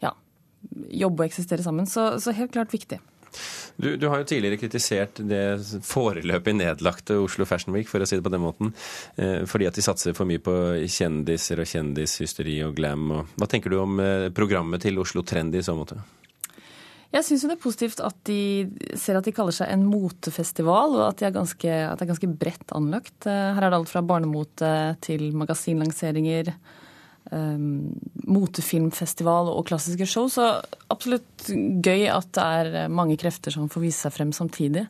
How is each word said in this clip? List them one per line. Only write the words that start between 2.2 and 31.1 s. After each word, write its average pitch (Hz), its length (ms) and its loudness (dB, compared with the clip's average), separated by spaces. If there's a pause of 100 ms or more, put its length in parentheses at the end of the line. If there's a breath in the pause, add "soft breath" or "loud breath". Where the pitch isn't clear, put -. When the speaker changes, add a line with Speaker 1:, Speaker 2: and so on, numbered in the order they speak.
Speaker 1:
helt 247 160 -2
klart 226 220 -2
viktig. - 260 -6 (760 loud breath)
Speaker 2:
Du, 147 200 0
du 147 100 0
har 143 140 2
jo 139 80 -6
tidligere 104 300 0
kritisert 110 560 -2 (120)
det 101 320 2 (240)
foreløpig 90 720 0
nedlagte 87 640 2
Oslo 98 260 0
Fashion 92 280 -2
Week, 104 140 -2
for 104 120 0
å 95 80 0
si - 80 0
det 92 80 0
på 95 80 0
den 90 120 0
måten, 104 300 -2 (440 loud breath)
eh, 95 320 0
fordi 101 180 2
at 87 80 -2
de 104 60 -2
satser 90 340 0
for 95 140 0
mye 82 100 0
på 90 140 0 (320)
kjendiser 82 760 -2
og 82 80 -2
kjendishysteri 78 1000 -4
og 76 100 -6
glam. 76 340 -2
Og 78 240 -4
hva 104 140 -2
tenker 101 240 -2
du 95 80 2
om, 98 180 0
eh, 95 300 2
programmet 90 520 0
til 95 200 0
Oslo 90 220 -2
Trend 82 320 -2
i 92 100 0
så 90 100 0
måte? 78 220 -6 (1160 loud breath)
Speaker 1:
Jeg 294 100 4
synes 277 200 2
jo 294 40 2
det 339 100 -2
er - 60 -14
positivt 233 400 -2
at 196 120 -4 (120)
de 202 720 -2
ser 196 160 2
at 190 80 2
de 220 80 -2
kaller 185 240 0
seg - 160 0
en 190 160 6
motefestival, 190 1080 2
og - 140 6
at 196 120 -4
de 208 60 2
er 190 80 0
ganske, 170 400 0 (160)
at - 80 -4
det 180 80 -2
er 175 60 2
ganske 170 260 0
bredt - 360 -4
anlagt. 151 520 -2
Eh, 196 280 2
her 196 80 2
er 190 60 6
det 180 80 4
alt 165 140 -2
fra 180 120 0
barnemote 156 960 2
til 151 320 -2
magasinlanseringer, 160 1200 0 (800 loud breath)
ehm, 147 640 -2 (320)
motefilmfestival 170 1300 2
og 165 120 0
klassiske 175 440 -2
show, 240 180 0
så 240 320 2 (320)
absolutt - 560 -4